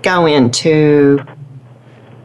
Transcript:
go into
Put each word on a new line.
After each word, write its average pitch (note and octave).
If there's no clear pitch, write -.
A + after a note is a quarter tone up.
go F3+
into D3